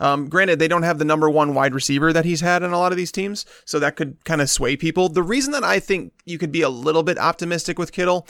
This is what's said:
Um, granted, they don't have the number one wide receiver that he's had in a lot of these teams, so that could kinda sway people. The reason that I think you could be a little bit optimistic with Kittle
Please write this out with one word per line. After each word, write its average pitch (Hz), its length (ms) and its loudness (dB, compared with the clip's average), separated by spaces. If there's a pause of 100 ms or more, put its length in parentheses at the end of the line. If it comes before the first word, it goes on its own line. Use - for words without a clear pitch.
Um, 139 260 0
granted, 175 320 2
they 160 80 4
don't 170 160 0
have 165 160 0
the 151 60 0
number 156 240 4
one 147 240 2
wide 135 200 2
receiver 139 380 2
that 165 140 2
he's 170 160 0
had 175 200 2
in 180 120 -2
a 175 40 0
lot 180 140 2
of 180 60 -2
these 180 120 -4
teams, 202 360 -6 (180)
so - 160 -4
that 147 160 0
could 143 300 -8
kinda 147 220 0
sway 135 280 0
people. 165 320 0
The 175 160 0
reason 262 300 0
that 285 100 -2
I 190 160 2
think 185 320 -4 (140)
you 170 120 -8
could 151 140 -4
be 160 100 0
a 143 80 2
little 147 320 0
bit 165 160 -2
optimistic 170 600 -4
with - 140 -6
Kittle 180 360 0